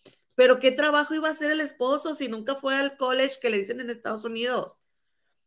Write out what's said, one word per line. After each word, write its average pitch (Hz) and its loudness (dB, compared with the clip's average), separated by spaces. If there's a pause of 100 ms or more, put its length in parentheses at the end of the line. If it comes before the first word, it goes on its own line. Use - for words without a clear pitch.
(360)
pero 254 6
¿qué 262 6
trabajo 294 2
iba 311 0
a 311 -2
hacer 302 -2
el 311 0
esposo 285 -2
si 277 -4
nunca 220 -6
fue 269 -2
al 277 -2
college 262 0
que 233 0
le 208 0
dicen 226 -6
en 240 -8
Estados 220 -8
Unidos? 226 -4 (680)